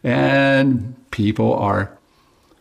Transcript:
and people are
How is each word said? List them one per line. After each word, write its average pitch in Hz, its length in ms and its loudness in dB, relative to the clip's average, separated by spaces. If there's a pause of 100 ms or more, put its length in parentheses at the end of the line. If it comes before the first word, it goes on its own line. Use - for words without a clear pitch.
and 135 920 0 (160)
people 110 420 0
are 98 420 -2 (640)